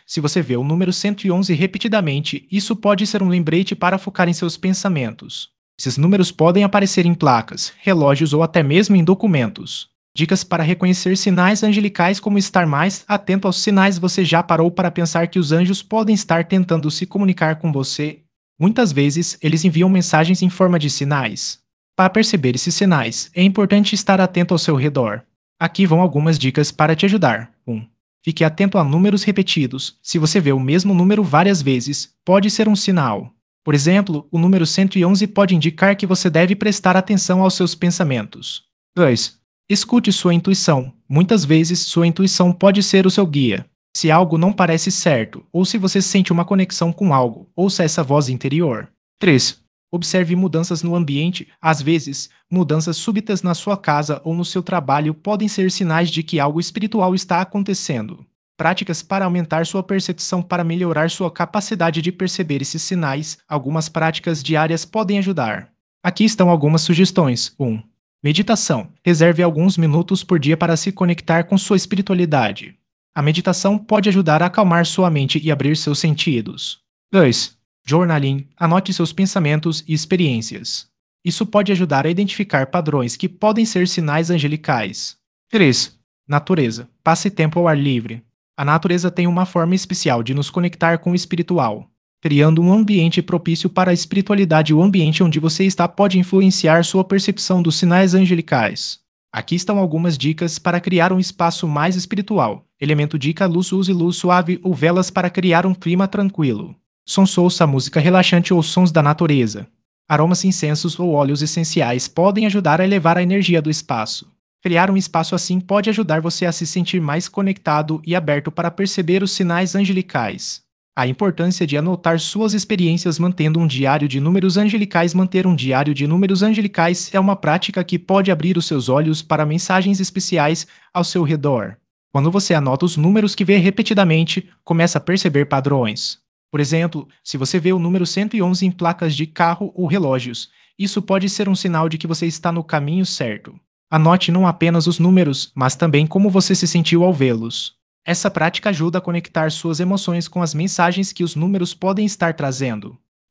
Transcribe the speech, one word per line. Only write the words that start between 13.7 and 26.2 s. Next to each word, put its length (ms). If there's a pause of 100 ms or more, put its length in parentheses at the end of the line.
Você 260
já 180
parou 300
para 200
pensar 360
que 120
os 120
anjos 320
podem 320
estar 300
tentando 440
se 160
comunicar 520
com 120
você? 500 (380)
Muitas 360
vezes, 480
eles 240
enviam 240
mensagens 520
em 80
forma 300
de 100
sinais. 720 (380)
Para 120
perceber 460
esses 200
sinais, 600
é 80
importante 500
estar 280
atento 320
ao 40
seu 180
redor. 480 (360)
Aqui 260
vão 140
algumas 400